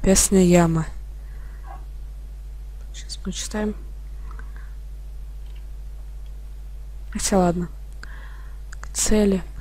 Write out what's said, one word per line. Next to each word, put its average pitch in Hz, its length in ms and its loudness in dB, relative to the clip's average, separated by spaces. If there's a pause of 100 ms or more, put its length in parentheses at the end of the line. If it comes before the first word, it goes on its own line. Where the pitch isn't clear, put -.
Песная 190 440 8
яма. 170 420 8 (2000)
Щас - 220 -10
прочитаем. 214 580 -2 (3250)
Хотя 208 280 4
ладно. 175 300 4 (1120)
К - 140 -8
цели, 202 480 6 (180)